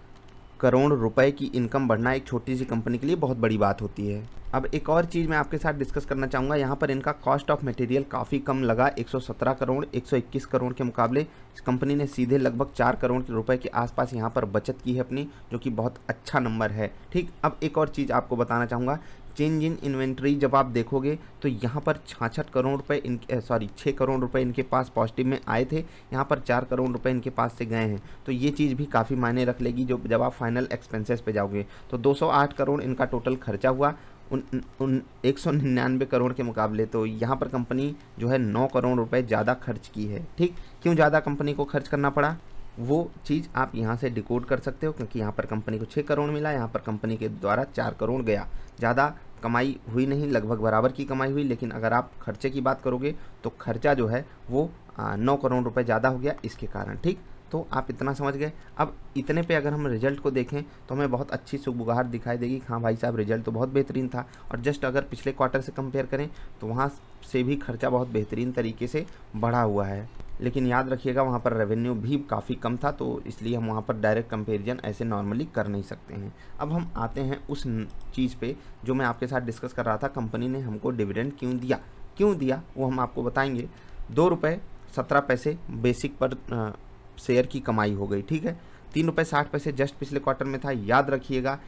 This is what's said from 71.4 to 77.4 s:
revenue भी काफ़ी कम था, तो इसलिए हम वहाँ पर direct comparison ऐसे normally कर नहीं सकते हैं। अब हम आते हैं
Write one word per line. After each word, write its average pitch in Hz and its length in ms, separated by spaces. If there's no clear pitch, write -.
revenue 113 420
भी 117 240
काफ़ी 110 240
कम 117 220
था, 143 140
तो 127 360
इसलिए 110 300
हम 113 100
वहाँ 107 160
पर 110 140
direct 110 340
comparison 107 540
ऐसे 107 200
normally 110 500
कर 104 120
नहीं 101 160
सकते - 320
हैं। 101 200
अब 147 120
हम 170 240
आते 120 240
हैं 135 260